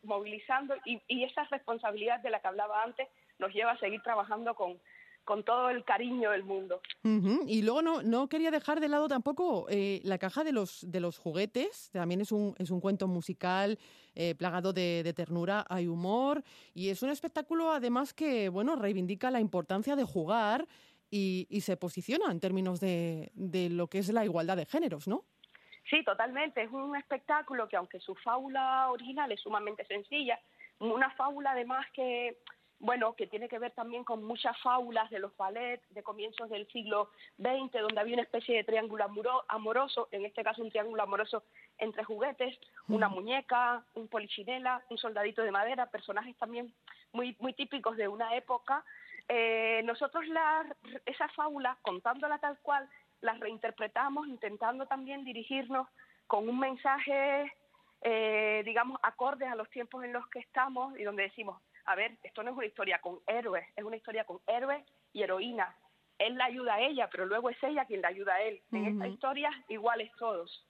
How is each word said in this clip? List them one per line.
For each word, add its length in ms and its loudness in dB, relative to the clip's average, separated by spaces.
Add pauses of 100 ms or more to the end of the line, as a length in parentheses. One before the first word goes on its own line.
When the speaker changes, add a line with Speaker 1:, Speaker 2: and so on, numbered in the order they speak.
Speaker 1:
movilizando, 800 -2
y, 240 -4
y 160 2
esa 200 -2
responsabilidad 760 -2
de 100 -4
la 100 0
que 80 -2
hablaba 340 0
antes 260 -4 (300)
nos 160 -2
lleva 180 4
a 60 -2
seguir 240 -2
trabajando 520 -2
con, 240 -4 (460)
con 200 -2
todo 260 4
el 140 -2
cariño 460 2
del 120 2
mundo. 400 -4 (220)
Speaker 2:
Ujú. 420 4
Y 160 2
luego 180 4
no, 220 2
no 260 4
quería 220 2
dejar 300 2
de 80 2
lado 200 4
tampoco, 640 2
eh, 340 2
la 140 0
caja 260 0
de 80 2
los, 380 -2
de 100 0
los 180 -2
juguetes. 760 -2
También 280 2
es 120 0
un, 260 2
es 120 -2
un 100 2
cuento 280 2
musical, 720 0 (360)
eh, 200 0
plagado 400 0
de, 300 2
de 100 0
ternura, 560 0
hay 160 0
humor, 560 2 (320)
y 160 -2
es 120 -2
un 60 0
espectáculo, 640 0
además, 400 2
que, 380 2
bueno, 260 2
reivindica 540 0
la 100 4
importancia 560 2
de 80 4
jugar 640 2 (440)
y, 380 0
y 140 -2
se 140 0
posiciona 540 0
en 100 -2
términos 400 0
de, 540 0
de 360 0
lo 160 2
que 120 -2
es 140 0
la 120 4
igualdad 320 2
de 100 -2
géneros, 420 0
¿no? 160 -2 (640)
Speaker 1:
Sí, 160 4
totalmente. 580 0
Es 80 -4
un 260 -4
espectáculo 720 -2
que, 80 -2
aunque 240 -4
su 160 -10
fábula 720 2
original 420 -2
es 80 -4
sumamente 460 -4
sencilla, 520 -2 (420)
una 320 2
fábula 400 0
además 420 -2
que, 420 -2 (420)
bueno, 360 2
que 120 -4
tiene 220 -6
que 100 -6
ver 140 -4
también 320 -6
con 180 -4
muchas 380 -2
fábulas 480 2
de 100 -6
los 200 -6
ballets 440 -4 (120)
de 80 -12
comienzos 480 -8
del 180 -6
siglo 420 -2 (280)
veinte, 400 4
donde 200 2
había 140 2
una 100 2
especie 340 0
de 80 4
triángulo 380 2
amoro-, 460 0
amoroso, 640 2
en 140 -4
este 180 -6
caso 180 -2
un 60 -6
triángulo 340 -2
amoroso 400 -2 (360)
entre 260 -4
juguetes, 540 -2 (280)
una 200 4
Speaker 2:
Ujú. 100 0
Speaker 1:
muñeca, 640 0 (120)
un 140 -8
polichinela, 800 -4
un 80 -6
soldadito 420 -2
de 120 0
madera, 340 0
personajes 500 -6
también 340 -6 (420)
muy, 280 -4
muy 140 -4
típicos 420 -4
de 120 0
una 280 -2
época. 480 -2 (420)
Eh, 580 2
nosotros 440 -2
la, 380 2 (400)
esa 240 -2
fábula, 500 -2
contándola 580 -2
tal 220 -2
cual, 260 0 (340)
la 140 0
reinterpretamos, 920 -2
intentando 580 -2
también 380 -6
dirigirnos 640 -4 (400)
con 200 2
un 120 0
mensaje, 920 2 (480)
eh, 640 4
digamos, 380 0
acorde 420 0
a 120 -4
los 140 -6
tiempos 340 -8
en 80 -8
los 160 -6
que 100 -10
estamos 580 -2
y 60 -8
donde 220 0
decimos, 360 -8 (240)
a 120 2
ver, 260 0
esto 220 -10
no 80 -4
es 40 -8
una 100 -4
historia 340 -2
con 260 -8
héroes, 480 -2
es 80 -8
una 140 -6
historia 260 -6
con 240 -8
héroes 380 -2 (280)
y 100 -4
heroínas. 520 -2 (420)
Él 200 0
la 80 2
ayuda 300 0
a 60 2
ella, 300 2
pero 160 -4
luego 240 0
es 120 -8
ella 240 0
quien 160 -4
la 60 2
ayuda 260 0
a 80 2
él. 280 -4
En 160 -2
esta 200 -2
Speaker 2:
Ujú. 80 -6
Speaker 1:
historia, 360 -2 (180)
iguales 480 0
todos. 540 -4